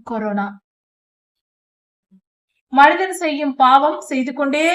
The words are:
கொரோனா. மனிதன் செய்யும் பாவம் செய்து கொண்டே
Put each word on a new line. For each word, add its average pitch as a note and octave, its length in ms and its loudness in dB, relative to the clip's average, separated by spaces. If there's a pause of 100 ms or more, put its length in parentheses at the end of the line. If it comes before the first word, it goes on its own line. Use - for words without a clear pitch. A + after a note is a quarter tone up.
கொரோனா. G#3+ 420 -6 (2250)
மனிதன் E4+ 400 4
செய்யும் D4 420 -4
பாவம் C#4 460 4
செய்து C4 320 -6
கொண்டே C#4+ 300 -2 (120)